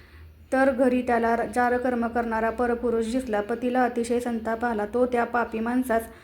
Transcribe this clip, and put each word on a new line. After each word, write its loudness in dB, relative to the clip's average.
तर 4
घरी 2
त्याला 2
र-, 0
जारकर्म 2
करणारा -2
परपुरुष -2
दिसला. 0
पतीला 0
अतिशय 0
संताप -4
आला. -2
तो 2
त्या 0
पापी -2
माणसास 0